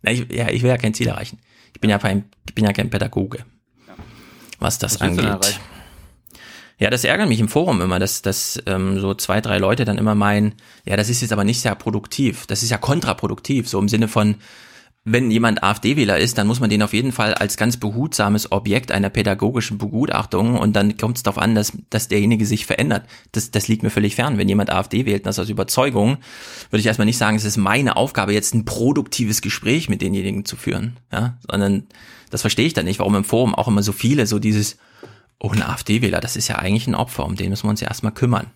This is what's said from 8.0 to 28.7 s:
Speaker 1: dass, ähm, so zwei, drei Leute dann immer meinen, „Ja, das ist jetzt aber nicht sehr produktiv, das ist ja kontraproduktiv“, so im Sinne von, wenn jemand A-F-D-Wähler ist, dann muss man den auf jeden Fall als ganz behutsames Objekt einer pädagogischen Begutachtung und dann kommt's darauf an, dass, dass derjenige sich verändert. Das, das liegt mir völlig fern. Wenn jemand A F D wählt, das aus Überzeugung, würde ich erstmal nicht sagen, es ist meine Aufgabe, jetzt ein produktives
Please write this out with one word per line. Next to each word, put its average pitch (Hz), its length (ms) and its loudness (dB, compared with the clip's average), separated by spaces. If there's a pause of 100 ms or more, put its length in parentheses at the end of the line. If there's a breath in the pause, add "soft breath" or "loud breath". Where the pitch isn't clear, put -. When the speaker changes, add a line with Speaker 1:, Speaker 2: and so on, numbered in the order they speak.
Speaker 1:
dass, - 460 -4
ähm, 95 340 0
so 98 140 0
zwei, 101 260 0
drei 107 180 0
Leute 110 260 2
dann 104 120 0
immer 107 180 2
meinen, 104 400 2 (300 loud breath)
„Ja, 101 120 -2
das 104 120 0
ist 120 140 0
jetzt 113 100 -2
aber 101 120 0
nicht 120 160 0
sehr 107 160 -2
produktiv, - 720 -4
das 101 160 -4
ist 117 80 -2
ja 107 80 -2
kontraproduktiv“, 120 880 -2
so 98 100 -2
im 101 100 2
Sinne 110 200 2
von, 104 280 2 (680 loud breath)
wenn 120 240 2
jemand 113 320 4
A-F-D-Wähler 107 560 2
ist, 113 200 2
dann 104 80 2
muss 123 140 2
man 110 100 2
den 107 120 4
auf 104 120 0
jeden 120 180 0
Fall 107 220 0
als - 240 -2
ganz 120 180 2
behutsames 107 760 0
Objekt 107 380 0
einer 98 200 2
pädagogischen 107 680 0
Begutachtung 110 840 0
und 107 160 2
dann 104 220 4
kommt's 117 260 -2
darauf - 160 -2
an, 110 160 0
dass, 104 180 0 (180)
dass - 180 -2
derjenige 104 380 2
sich - 180 -2
verändert. - 400 -2 (280 loud breath)
Das, - 180 -4
das - 180 -2
liegt 110 140 2
mir 113 80 0
völlig 104 260 0
fern. 127 220 0
Wenn 98 100 2
jemand 98 220 2
A 92 100 2
F - 80 -6
D 120 160 0
wählt, 101 220 -2
das 101 120 -2
aus 98 120 -4
Überzeugung, 117 680 2 (540 loud breath)
würde 110 100 2
ich 107 60 0
erstmal 110 180 2
nicht 117 140 2
sagen, 107 180 2
es 107 80 -2
ist 104 140 -2
meine 110 400 2
Aufgabe, 107 340 0
jetzt 104 220 0
ein 110 100 2
produktives 123 800 0